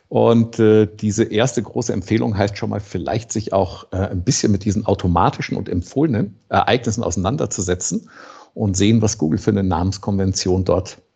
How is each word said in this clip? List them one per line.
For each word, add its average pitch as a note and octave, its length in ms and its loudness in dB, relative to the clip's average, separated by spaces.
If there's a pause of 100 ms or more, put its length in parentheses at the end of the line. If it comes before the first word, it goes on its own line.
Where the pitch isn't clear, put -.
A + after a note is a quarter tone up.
Und, A#2 480 4
äh, G#2+ 300 6
diese G#2 360 -2
erste A#2 380 0
große A#2 320 -4
Empfehlung A2+ 420 -2
heißt G2+ 220 0
schon G#2+ 140 -6
mal, G#2 80 -4
vielleicht G2+ 520 -6
sich - 220 -4
auch, F#2 380 -2
äh, F2+ 60 -6
ein F#2 260 -2
bisschen - 280 0
mit G2+ 140 0
diesen G#2 220 0
automatischen G2 680 0
und G2+ 140 -6
empfohlenen G#2 680 -2 (100)
Ereignissen A2+ 540 0
auseinanderzusetzen F2+ 1080 -4 (460)
und G2+ 200 0
sehen, A2 280 4
was - 160 0
Google D#2 180 0
für G#2 140 0
eine G2+ 120 2
Namenskonvention F#2 1040 0
dort F2 320 -2 (180)